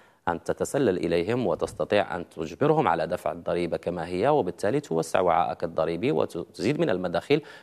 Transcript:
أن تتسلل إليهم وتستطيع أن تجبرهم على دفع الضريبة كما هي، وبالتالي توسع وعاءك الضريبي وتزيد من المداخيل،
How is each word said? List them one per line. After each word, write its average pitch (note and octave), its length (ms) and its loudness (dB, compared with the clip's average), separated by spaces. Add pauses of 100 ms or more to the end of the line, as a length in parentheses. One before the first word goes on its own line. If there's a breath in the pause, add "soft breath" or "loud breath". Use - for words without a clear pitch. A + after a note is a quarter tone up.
(280 soft breath)
أن E2+ 160 0
تتسلل F#2+ 540 2
إليهم F2 500 0
وتستطيع F2 680 0
أن F2 140 -8
تجبرهم B2+ 580 0
على E2 200 2
دفع E2+ 240 -4
الضريبة E2+ 460 -2
كما F2 300 -4
هي، F#2 200 0
وبالتالي A#2+ 520 0
توسع D#3+ 420 0
وعاءك E2+ 420 2
الضريبي E2+ 480 0
وتزيد A2+ 680 -2
من D#3+ 100 0
المداخيل، F2+ 520 0 (220 loud breath)